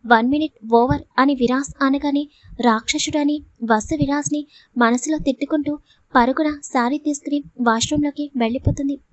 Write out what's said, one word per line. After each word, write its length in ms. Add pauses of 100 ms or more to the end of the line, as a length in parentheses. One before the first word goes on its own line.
"వన్ 240
మినిట్ 260 (180)
ఓవర్" 300 (140)
అని 180
విరాస్ 360 (100)
అనగానే, 420 (360)
"రాక్షసుడు" 600
అని 180 (260)
వసు 320
విరాస్ని 460 (340)
మనసులో 440
తిట్టుకుంటూ 540 (400)
పరుగున 380 (120)
శారీ 360
తీసుకుని 420 (200)
వాష్‌రూమ్‌లోకి 720
వెళ్ళిపోతుంది. 640 (160)